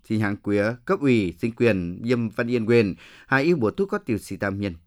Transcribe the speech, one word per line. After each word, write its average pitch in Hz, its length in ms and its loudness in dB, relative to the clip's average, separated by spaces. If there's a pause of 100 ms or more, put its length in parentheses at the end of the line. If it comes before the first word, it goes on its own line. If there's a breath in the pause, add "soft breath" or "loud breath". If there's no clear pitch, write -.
Thì 110 100 0
hạng 104 180 0
quía, 101 280 0 (200)
cấp - 160 0
ủy, 113 400 2
chính 113 120 -2
quyền, 98 520 0
diêm 117 240 0
văn 120 220 -4
Yên 117 160 0
Quyền. 113 280 4 (320 loud breath)
Hai 135 180 0
yêu 175 120 4
bộ 107 140 2
thuốc 196 180 -4
có 208 100 -4
tiểu 110 200 -4
sĩ 95 180 -10
tam 98 220 -4
miền. 98 160 -4 (120)